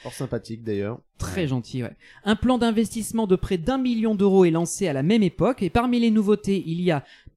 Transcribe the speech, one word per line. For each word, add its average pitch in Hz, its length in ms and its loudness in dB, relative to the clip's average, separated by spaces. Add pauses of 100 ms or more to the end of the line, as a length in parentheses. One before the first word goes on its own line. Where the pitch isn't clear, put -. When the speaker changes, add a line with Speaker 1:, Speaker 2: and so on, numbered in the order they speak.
Speaker 1:
Fort 123 100 -12
sympathique 117 520 -8
d'ailleurs. 104 340 -4 (200)
Speaker 2:
Très 127 240 -6
Speaker 1:
Ouais. 156 40 -2
Speaker 2:
gentil, 127 380 -4
ouais. 101 100 -12 (300)
Un 208 100 2
plan 247 240 0
d'investissement 226 680 -2
de 185 80 4
près 185 220 -4
d'un 247 200 -2
million 226 380 0
d'euros 190 280 6
est 170 60 4
lancé 165 380 -2
à 147 40 -2
la 135 120 -2
même 214 180 4
époque, 202 400 0
et 175 80 -2
parmi 240 300 0
les 233 100 4
nouveautés, 202 560 2
il 165 140 -4
y 180 100 2
a 147 140 0 (320)